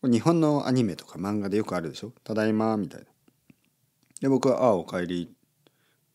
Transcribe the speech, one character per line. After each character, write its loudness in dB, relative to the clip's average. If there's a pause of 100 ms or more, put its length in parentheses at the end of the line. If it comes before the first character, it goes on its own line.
こ 0
れ 4
日 4
本 4
の 2
ア 0
ニ 2
メ -2
と -18
か -18
漫 -2
画 -6
で 0
よ 0
く -6
あ -4
る -8
で -16
し -14
ょ？ -14 (100)
「た -8
だ 0
い 2
ま」 0
み -4
た -14
い -20
な。 -20 (1120)
で、 0
僕 4
は、 2
「あ 6
あ、 6
お -2
か -4
え -4
り。」 -6 (800)